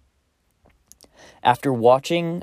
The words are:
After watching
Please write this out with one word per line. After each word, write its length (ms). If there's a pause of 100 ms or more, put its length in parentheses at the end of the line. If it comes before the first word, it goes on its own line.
(1500)
After 280
watching 680